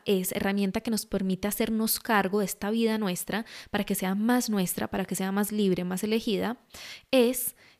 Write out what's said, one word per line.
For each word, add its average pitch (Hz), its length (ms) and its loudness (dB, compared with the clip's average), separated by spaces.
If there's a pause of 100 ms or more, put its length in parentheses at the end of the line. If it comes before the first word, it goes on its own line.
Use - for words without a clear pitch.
es, 185 280 0
herramienta 202 480 0
que 233 100 -6
nos 214 160 -2
permite 190 400 -2
hacernos 220 540 0
cargo 202 400 2
de 196 60 0
esta 202 240 -4
vida 220 280 2
nuestra, 196 480 -4 (240)
para 202 140 0
que 202 100 -2
sea 190 200 -2
más 233 360 2
nuestra, 202 380 0
para 196 160 -2
que 190 100 -6
sea 190 160 -2
más 202 220 0
libre, 190 320 4
más 185 180 -4
elegida, 214 560 0 (520)
es, 254 440 4 (260)